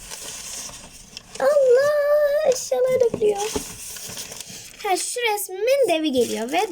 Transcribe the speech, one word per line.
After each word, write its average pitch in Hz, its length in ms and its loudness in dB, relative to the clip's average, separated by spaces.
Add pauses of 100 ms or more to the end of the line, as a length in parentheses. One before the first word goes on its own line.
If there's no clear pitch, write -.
(1400)
Allah, 571 1120 4
eşyalar 508 460 0
dökülüyor. 427 520 0 (1300)
Ha, 381 140 0
şu - 220 -6 (140)
resmimin 415 560 0
devi 311 220 0
geliyor 226 400 0
ve 339 100 0 (100)